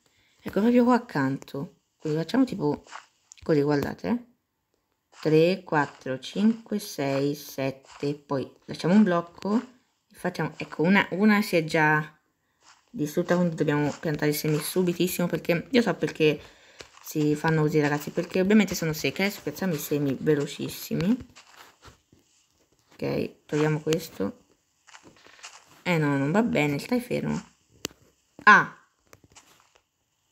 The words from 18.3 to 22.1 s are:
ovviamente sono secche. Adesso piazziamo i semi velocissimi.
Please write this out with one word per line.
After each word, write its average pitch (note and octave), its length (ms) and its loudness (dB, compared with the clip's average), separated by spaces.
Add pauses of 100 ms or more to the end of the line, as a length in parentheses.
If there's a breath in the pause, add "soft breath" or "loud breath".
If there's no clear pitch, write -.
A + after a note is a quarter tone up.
ovviamente F#3+ 360 4
sono D#3+ 180 -4
secche. D#3 300 -4
Adesso G3 180 -4
piazziamo E3+ 320 -4
i C#3+ 40 -4
semi C#3+ 420 -2
velocissimi. D3+ 960 -2 (1800)